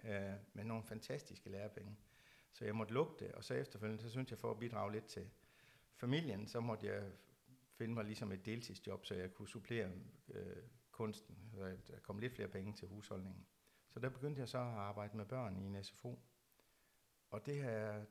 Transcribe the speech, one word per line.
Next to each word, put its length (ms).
øh, 300
men 140
nogle 180
fantastiske 680
lærepenge. 460
Så 120
jeg 120
måtte 180
lukke 300
det, 80
og 120
så 100
efterfølgende, 480
så 80
syntes 200
jeg, 80
for 120
at 80
bidrage 340
lidt 140
til 240
familien, 520
så 140
måtte 260
jeg 260
finde 220
mig 100
ligesom 280
et 140
deltidsjob, 600
så 80
jeg 200
kunne 140
supplere, 420
øh, 280
kunsten, 460
så 240
der 120
kom 180
lidt 140
flere 160
penge 240
til 160
husholdningen. 580
Så 100
der 80
begyndte 320
jeg 80
så 100
at 60
arbejde 520
med 100
børn 300
i 100
en 180
S 80
F 120
O. 100
Og 160
det 160
har 80
jeg, 400